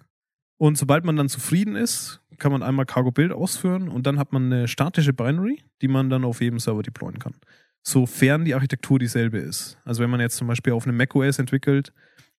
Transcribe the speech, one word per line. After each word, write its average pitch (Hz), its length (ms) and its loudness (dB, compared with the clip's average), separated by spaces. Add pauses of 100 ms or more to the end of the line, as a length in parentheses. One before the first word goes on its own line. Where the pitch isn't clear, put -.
(580)
Und 151 200 4
sobald 147 280 2
man 165 100 2
dann 143 140 2
zufrieden 202 460 -2
ist, - 460 -4 (160)
kann 143 140 0
man 135 120 0
einmal 135 220 0
Cargo 127 260 0
Build 156 200 2
ausführen 185 560 -2
und 127 200 -4
dann 143 100 0
hat 143 160 -2
man 127 180 0
eine 123 160 2
statische 147 460 0
Binary, 165 500 -2 (180)
die 135 60 2
man 131 220 2
dann 131 160 0
auf 117 160 -4
jedem 120 180 0
Server 107 240 -2
deployen - 360 -12
kann. - 160 -10 (480)
Sofern 135 640 2
die 143 100 0
Architektur 135 440 0
dieselbe 117 380 0
ist. - 480 -8
Also 117 160 -4
wenn 120 80 2
man 123 100 0
jetzt 120 180 -2
zum 123 100 -4
Beispiel 120 260 0
auf 117 120 -2
einem 123 120 0
mac - 180 0
O 139 80 4
S 135 160 2
entwickelt 139 540 0 (460)